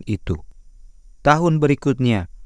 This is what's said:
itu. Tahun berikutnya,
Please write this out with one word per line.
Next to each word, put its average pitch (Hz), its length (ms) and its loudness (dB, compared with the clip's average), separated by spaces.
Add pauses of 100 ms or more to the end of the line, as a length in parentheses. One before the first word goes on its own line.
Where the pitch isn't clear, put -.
itu. 98 320 -4 (840)
Tahun 156 340 4
berikutnya, 127 720 0 (140)